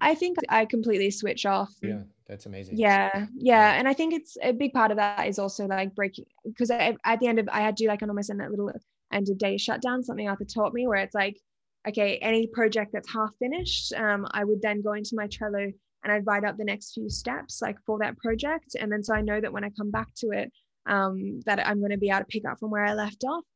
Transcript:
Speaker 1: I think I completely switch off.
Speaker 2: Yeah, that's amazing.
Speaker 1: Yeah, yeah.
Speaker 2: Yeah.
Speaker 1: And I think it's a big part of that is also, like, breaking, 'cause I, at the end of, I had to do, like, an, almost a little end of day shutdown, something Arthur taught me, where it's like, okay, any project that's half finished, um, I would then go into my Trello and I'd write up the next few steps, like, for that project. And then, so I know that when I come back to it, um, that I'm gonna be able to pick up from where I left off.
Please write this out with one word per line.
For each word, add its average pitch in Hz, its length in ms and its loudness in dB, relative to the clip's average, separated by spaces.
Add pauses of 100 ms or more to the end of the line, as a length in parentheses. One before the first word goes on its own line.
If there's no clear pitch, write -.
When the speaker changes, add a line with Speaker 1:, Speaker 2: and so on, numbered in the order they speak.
Speaker 1:
I 311 140 4
think 359 240 0 (100)
I 220 160 4
completely 214 460 2
switch 202 340 -4
off. 196 280 0 (100)
Speaker 2:
Yeah, 101 200 -6 (240)
that's 104 200 -14
amazing. 98 320 -8
Speaker 1:
Yeah, 196 360 6
yeah. 208 120 -2 (100)
Speaker 2:
Yeah. 226 380 8
Speaker 1:
And 254 120 2
I 269 60 6
think 320 220 2
it's - 260 -8
a 254 120 2
big 254 200 0
part 220 180 4
of 208 60 0
that 208 320 0
is 202 100 -2
also, 196 280 -4
like, 196 280 -2
breaking, 196 300 -4 (320)
'cause 240 140 0
I, 240 340 2
at 226 160 2
the 247 60 4
end 226 120 2
of, 208 120 0
I 214 100 0
had 214 160 0
to 220 80 0
do, 220 40 4
like, 208 120 0
an, 214 80 -4
almost 202 220 -4
a 202 40 -6
little 202 380 -4 (400)
end 202 160 0
of 196 80 0
day 196 220 0
shutdown, 247 440 -2
something 214 240 -6
Arthur 196 200 -4
taught 208 260 0
me, 247 160 -2
where 208 100 2
it's 190 160 -2
like, 202 240 0 (480)
okay, 208 320 2
any 226 300 2
project 220 440 0
that's - 200 -8
half 214 280 -2
finished, 311 540 -4
um, 208 380 0
I 208 120 -2
would 208 180 2
then 208 200 0
go 208 100 -2
into 214 240 -4
my 208 100 -2
Trello 202 460 -4 (320)
and 208 80 0
I'd 208 140 2
write 208 180 2
up 202 120 -2
the 214 80 -6
next 208 300 -6
few 220 160 -6
steps, - 500 -6
like, 214 240 -4
for 214 140 -2
that 214 200 -4
project. 277 600 -4
And 214 120 -4
then, 208 120 0
so 214 120 0
I 214 60 2
know 214 200 0
that 214 120 -4
when 202 120 -6
I 208 60 -8
come 208 200 -6
back 220 260 -4
to 226 140 -2
it, 202 220 -4 (340)
um, 196 540 0
that 208 240 0
I'm 208 160 2
gonna 202 180 0
be 196 120 2
able 196 100 2
to - 60 -6
pick 214 180 -6
up - 160 -6
from 214 100 -6
where 208 140 0
I 208 100 0
left 208 300 -4
off. 320 200 -4 (120)